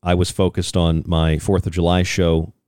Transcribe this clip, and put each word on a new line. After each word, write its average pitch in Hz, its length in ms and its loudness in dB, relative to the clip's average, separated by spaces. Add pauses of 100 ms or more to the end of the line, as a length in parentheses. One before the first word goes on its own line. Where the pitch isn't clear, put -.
I 87 120 0
was 87 160 2
focused 92 440 -2
on 82 300 2
my 80 340 0
Fourth 95 280 -2
of 90 60 -6
July 90 300 2
show, 82 520 0 (140)